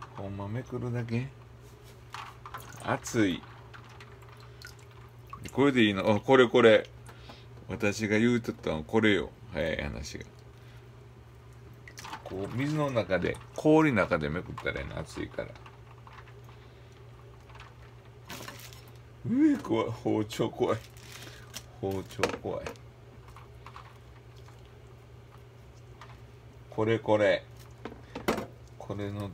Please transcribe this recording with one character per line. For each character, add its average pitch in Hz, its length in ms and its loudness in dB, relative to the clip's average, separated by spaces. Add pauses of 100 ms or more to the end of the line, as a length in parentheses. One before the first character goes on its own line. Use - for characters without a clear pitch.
(160)
ほ 98 120 -10
ん 98 80 -10
ま 98 120 -8
め 120 160 -6
く 123 160 -10
る 120 120 -6
だ 120 120 -4
け？ 120 260 -4 (1500)
暑 117 440 0
い。 85 160 -2 (2000)
こ 135 140 4
れ 143 60 6
で 123 120 6
い 104 80 6
い - 20 0
の？ 95 220 2
あ、 101 40 2
こ 135 180 6
れ 123 120 8
こ 123 120 6
れ。 110 280 8 (800)
私 101 400 0
が 107 100 4
言 120 160 6
う 120 80 2
と 110 100 -4
っ - 40 -8
た 82 200 -2
ん 78 80 -4
こ 113 160 2
れ 107 140 6
よ。 73 160 0 (240)
早 78 200 0
い - 100 -4
話 65 340 -8
が。 - 80 -14 (2000)
こ 95 280 -6
う、 113 60 -6
水 147 180 0
の 147 140 0
中 92 300 0
で、 85 180 -2 (180)
氷 156 360 6
の 101 100 4
中 85 160 2
で 76 100 -2
め 82 140 -4
く 78 100 -12
っ 76 40 -12
た - 160 -4
ら 67 100 -6
い - 20 -8
い 67 40 -8
の。 - 100 -10
暑 - 240 -8
い - 60 -6
か - 160 -8
ら。 - 60 -12 (3750)
う 294 220 6
え、 254 60 4
怖 110 280 0
い。 113 60 -4
包 107 340 0
丁 110 240 -2
怖 107 260 0
い。 113 40 -4 (1000)
包 95 240 -4
丁 - 360 -4
怖 - 240 -6
い。 - 20 -8 (4000)
こ 110 140 0
れ 113 120 4
こ 107 220 2
れ。 101 240 4 (1300)
こ - 180 -10
れ 101 160 -6
の 101 220 -8